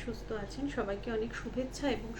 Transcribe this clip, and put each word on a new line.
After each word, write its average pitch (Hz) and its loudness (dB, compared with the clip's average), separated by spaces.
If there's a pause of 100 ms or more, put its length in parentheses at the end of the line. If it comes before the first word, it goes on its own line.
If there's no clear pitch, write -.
সুস্থ - -2
আছেন। 220 0
সবাইকে 202 0
অনেক 226 2
শুভেচ্ছা 254 0
এবং 226 0